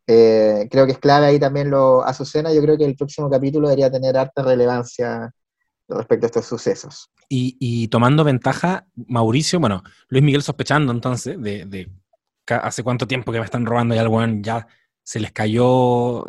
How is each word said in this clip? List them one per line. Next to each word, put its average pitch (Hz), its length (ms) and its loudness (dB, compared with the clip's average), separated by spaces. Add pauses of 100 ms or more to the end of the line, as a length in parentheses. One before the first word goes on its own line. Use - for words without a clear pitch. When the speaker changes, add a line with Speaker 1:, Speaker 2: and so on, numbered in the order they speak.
Speaker 1:
Eh, 110 640 4
creo 135 160 4
que 131 60 -2
es 131 80 -4
clave 143 260 4
ahí 143 140 4
también 143 320 -2
lo, 131 320 4
Azucena. 151 500 -4
Yo 151 80 4
creo 151 160 2
que 151 80 2
el 139 100 -2
próximo 143 340 -6
capítulo 139 400 0
debería 135 200 2
tener 131 280 -2
harta 131 260 -2
relevancia 123 880 -2 (580)
respecto 104 360 -2
a - 20 0
estos 113 180 -4
sucesos. - 640 -8 (200)
Speaker 2:
Y, 127 300 -4
y 117 280 -4
tomando 127 360 4
ventaja, 143 720 -2
Mauricio, 123 640 -2
bueno, 104 240 0 (260)
Luis 135 140 2
Miguel 143 180 2
sospechando 139 520 -2
entonces 127 480 -6
de, 101 240 -8
de 95 240 -12 (560)
ca-, 117 140 -2
hace - 240 -6
cuánto 120 240 -2
tiempo 127 240 -6
que 113 80 -4
me 110 60 -4
están 120 200 -4
robando 117 300 0
y - 20 2
al 113 100 2
weón 113 360 0
ya 113 240 -6 (360)
se - 160 -10
les 104 120 -8
cayó, 123 960 0